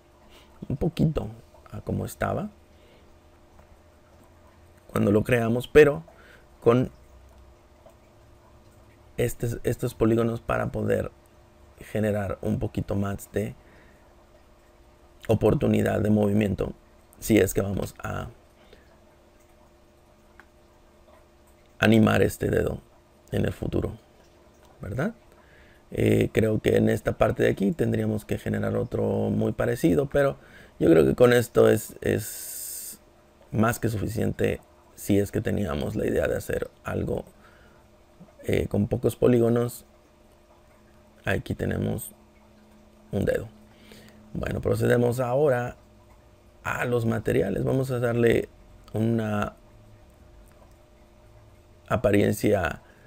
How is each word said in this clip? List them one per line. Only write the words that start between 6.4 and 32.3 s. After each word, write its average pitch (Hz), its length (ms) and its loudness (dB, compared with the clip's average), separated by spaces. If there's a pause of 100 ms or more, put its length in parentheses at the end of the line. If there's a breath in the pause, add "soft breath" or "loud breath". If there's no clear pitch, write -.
con 123 280 4 (2250)
este, 120 300 -2 (160)
estos 120 300 -4
polígonos 113 460 2
para 117 320 -4
poder 107 380 -2 (720)
generar 104 600 -4
un 104 180 -2
poquito 104 360 -6
más 98 380 -6
de 113 220 -4 (1700 soft breath)
oportunidad 107 720 2
de 104 100 2
movimiento, 104 640 2 (460)
si 107 200 4
es 95 140 4
que - 80 -2
vamos 98 420 -6
a 98 260 -8 (3500 soft breath)
animar 107 440 6
este - 260 0
dedo - 320 0 (520)
en 104 120 0
el 98 80 -2
futuro, - 460 -6 (840)
¿verdad? 170 340 -6 (760 soft breath)
Eh, 107 420 2
creo 110 280 0
que 107 160 2
en 110 120 4
esta 110 300 -2
parte 117 240 0
de 117 80 4
aquí 190 220 0
tendríamos 110 520 -2
que 107 140 -6
generar 107 380 -4
otro 110 280 -4 (260)
muy 107 220 0
parecido, 120 540 0
pero 139 300 0 (420 loud breath)
yo 165 120 4
creo 160 140 8
que 135 100 2
con 123 180 6
esto 117 360 4
es, 110 320 0
es - 1000 -6 (520)